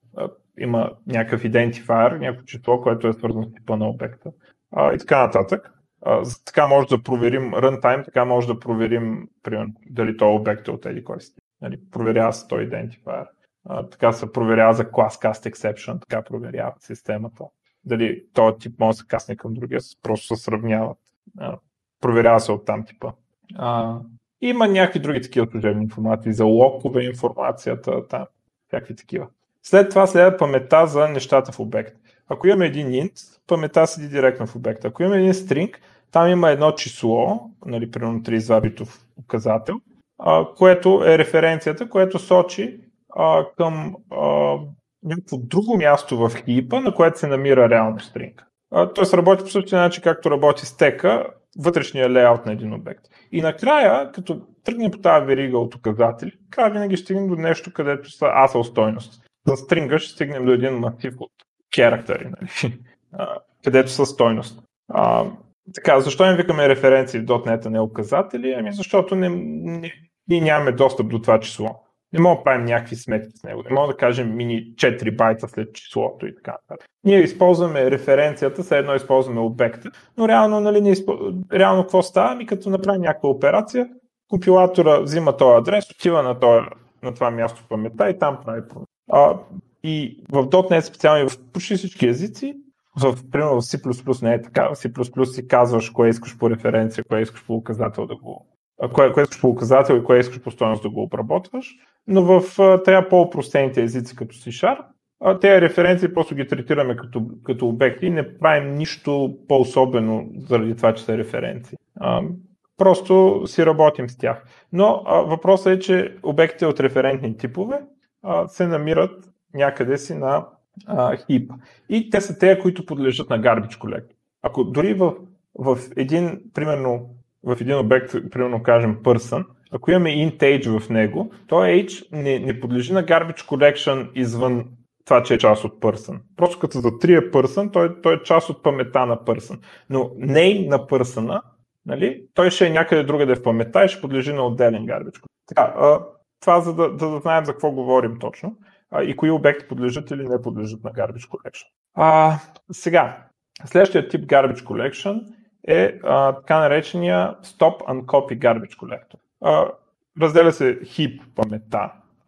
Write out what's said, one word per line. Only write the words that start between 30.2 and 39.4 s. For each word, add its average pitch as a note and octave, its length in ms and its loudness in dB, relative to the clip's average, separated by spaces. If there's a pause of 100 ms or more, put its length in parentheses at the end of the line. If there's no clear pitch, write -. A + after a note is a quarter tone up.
паметта C#3+ 500 2
за D3 220 0
нещата C3+ 440 0
в - 80 -14
обект. A2 360 -8 (320)
Ако C3 180 -4
имаме F#3+ 200 2
един C#3+ 200 -6
int, C3 260 -4 (340)
паметта D#3+ 400 0
седи D3+ 220 -8
директно C3 380 0
в A#2+ 100 -14
обекта. A2+ 320 -8
Ако - 140 -6
имаме F#3+ 160 0
един F#3 140 2
string, F#3 440 -4 (340)
там E3+ 180 4
има F3 220 4
едно D3 220 2
число, B2 800 -4 (160)
нали, A#2 240 -8
примерно A2+ 320 -8
тридесет A2+ 240 -4
и A#2 60 2
два A2 80 6
битов A2 400 -8 (180)
указател, A2+ 600 -4 (380)